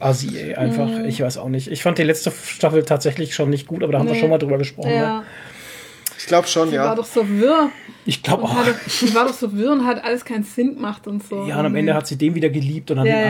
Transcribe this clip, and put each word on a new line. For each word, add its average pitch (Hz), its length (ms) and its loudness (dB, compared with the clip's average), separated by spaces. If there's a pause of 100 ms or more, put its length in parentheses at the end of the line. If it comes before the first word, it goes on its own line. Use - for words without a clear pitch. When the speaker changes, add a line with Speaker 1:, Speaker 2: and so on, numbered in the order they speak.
Speaker 1:
assi, 135 360 0
ey. 78 200 -8
Einfach, 131 320 0
Speaker 2:
Mhm. 226 160 -4
Speaker 1:
ich 226 180 -2
weiß 127 160 -2
auch 127 100 -8
nicht. 131 220 -4
Ich 147 140 -6
fand 175 140 2
die 175 40 2
letzte 156 300 0
Staffel - 520 0
tatsächlich 147 520 -2
schon 143 140 0
nicht 139 180 -2
gut, 165 160 -4
aber 156 80 2
da 139 80 2
haben - 80 2
wir - 60 0
Speaker 2:
Nee. - 60 0
Speaker 1:
schon 160 100 4
mal 160 80 4
drüber 139 200 0
gesprochen, 139 320 -4
Speaker 2:
Ja. 220 300 0
Speaker 1:
ne? - 20 -14 (960)
Speaker 3:
Ich - 100 -12
glaub 175 180 4
schon, 165 240 2
Speaker 2:
Die 208 60 0
Speaker 3:
ja. - 80 2
Speaker 2:
war 220 100 2
doch 226 100 -2
so 220 240 0
wirr. 269 400 4 (380)
Speaker 1:
Ich - 160 -4
glaub - 200 0
Speaker 2:
Und - 80 -2
Speaker 1:
auch. 233 40 0
Speaker 2:
hatte, 240 220 2 (240)
die 233 120 4
war 233 140 4
doch 262 80 0
so 214 220 -4
wirr 233 160 2
und 269 120 2
hat 247 200 -2
alles 247 200 -2
keinen 214 200 -4
Sinn 254 320 -2
gemacht 208 320 -8
und 208 160 -6
so. 202 220 -6
Speaker 1:
Ja, 147 120 -2
und 151 80 2
am 151 80 0
Ende 151 200 2
hat 151 120 0
sie 143 100 -6
den 151 200 2
wieder 156 120 2
geliebt 147 440 -2
und 131 60 0
dann - 80 2
Speaker 2:
Ja, 220 100 4
Speaker 1:
den 214 140 2